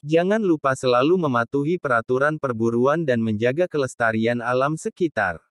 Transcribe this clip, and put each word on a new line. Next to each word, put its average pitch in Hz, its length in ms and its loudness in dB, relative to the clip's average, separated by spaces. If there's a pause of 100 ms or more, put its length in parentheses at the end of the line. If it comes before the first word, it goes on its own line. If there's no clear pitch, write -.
Jangan 175 400 2
lupa 156 320 0
selalu 131 480 2
mematuhi 143 560 0
peraturan 135 640 -2
perburuan 123 640 0
dan 123 160 0
menjaga 117 480 0
kelestarian 120 720 -2
alam 127 320 0
sekitar. 151 640 -4 (140)